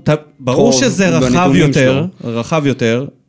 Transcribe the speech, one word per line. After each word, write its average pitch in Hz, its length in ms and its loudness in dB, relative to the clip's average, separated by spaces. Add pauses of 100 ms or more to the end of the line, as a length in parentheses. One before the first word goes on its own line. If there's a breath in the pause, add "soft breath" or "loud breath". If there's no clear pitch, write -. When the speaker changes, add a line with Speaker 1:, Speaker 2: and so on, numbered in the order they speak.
Speaker 1:
ת-, - 60 -2 (300)
ברור 127 320 0
Speaker 2:
טוב 131 100 0
Speaker 1:
שזה 180 280 0
רחב 160 240 0
Speaker 2:
בנתונים 139 280 2
Speaker 1:
יותר, 139 440 2 (180)
Speaker 2:
שלו. 117 80 -8
Speaker 1:
רחב 139 340 -4
יותר 123 400 -2 (240)